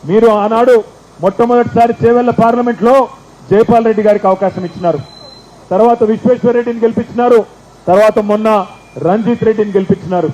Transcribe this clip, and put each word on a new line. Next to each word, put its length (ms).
మీరు 220
ఆనాడు 560
మొట్టమొదటిసారి 720
చేవెళ్ల 240
పార్లమెంట్లో 760
జైపాల్ 340
రెడ్డి 180
గారికి 240
అవకాశం 380
ఇచ్చినారు, 340
తర్వాత 320
విశ్వేశ్వర్ 520
రెడ్డిని 260
గెలిపించినారు, 640
తర్వాత 320
మొన్న 480
రంజిత్ 460
రెడ్డిని 280
గెలిపించినారు. 600